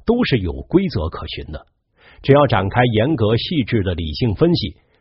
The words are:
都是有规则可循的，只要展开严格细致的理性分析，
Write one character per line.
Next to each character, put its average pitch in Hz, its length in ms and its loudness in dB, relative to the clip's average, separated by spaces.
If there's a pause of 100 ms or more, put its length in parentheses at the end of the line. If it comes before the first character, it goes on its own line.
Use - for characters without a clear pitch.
都 240 180 2
是 131 140 0
有 85 120 -4 (160)
规 190 220 0
则 78 180 -4
可 - 200 -10
循 71 260 -12
的， - 140 -16 (540)
只 135 120 4
要 143 140 6
展 98 200 0
开 120 140 0 (100)
严 120 240 0
格 113 220 2
细 147 260 -2
致 107 200 0
的 90 120 -2
理 80 160 -6
性 107 240 -2
分 170 180 4
析， 95 220 -4 (260)